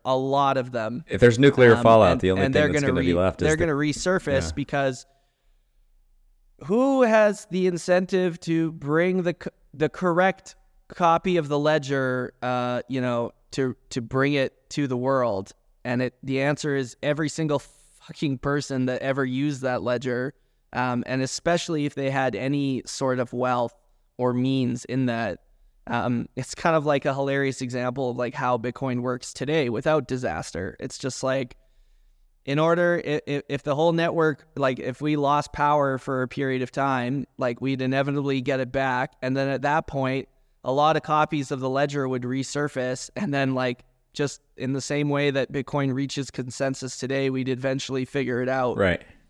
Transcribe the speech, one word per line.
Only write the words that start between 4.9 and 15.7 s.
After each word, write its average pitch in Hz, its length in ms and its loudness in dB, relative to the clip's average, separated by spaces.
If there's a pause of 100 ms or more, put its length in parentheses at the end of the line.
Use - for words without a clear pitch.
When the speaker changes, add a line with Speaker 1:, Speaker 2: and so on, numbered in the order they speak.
Speaker 1:
who 262 380 4
has 214 480 4
the 185 160 0
incentive 180 760 0
to 165 300 0
bring 165 520 0
the 170 200 -2
c-, - 60 -10 (240)
the 143 160 0
correct 180 640 0 (320)
copy 175 500 2
of 151 120 0
the 147 100 2
ledger, 135 800 0
uh, 123 460 -2
you 131 140 -4
know, 120 300 -2 (200)
to, 131 240 -2 (140)
to 123 120 -4
bring 131 320 0
it 135 200 0 (160)
to 147 180 -2
the 127 100 -4
world? 123 540 -2 (320)